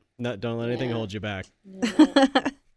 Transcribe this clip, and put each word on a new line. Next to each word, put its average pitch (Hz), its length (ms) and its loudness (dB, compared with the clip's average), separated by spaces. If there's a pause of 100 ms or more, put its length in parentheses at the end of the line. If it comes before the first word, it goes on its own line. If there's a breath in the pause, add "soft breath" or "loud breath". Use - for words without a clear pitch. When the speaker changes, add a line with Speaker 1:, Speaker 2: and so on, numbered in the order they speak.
(200)
Speaker 1:
No, 120 160 -4
don't 117 240 -6
let 117 80 -4
anything 123 220 -4
Speaker 2:
Yeah. 117 60 -4
Speaker 1:
hold 110 160 -6
you 107 80 -6
back. 95 260 -6 (180)
Speaker 2:
Yeah. 269 880 2
Speaker 3:
<laughs> - 60 -20 (160)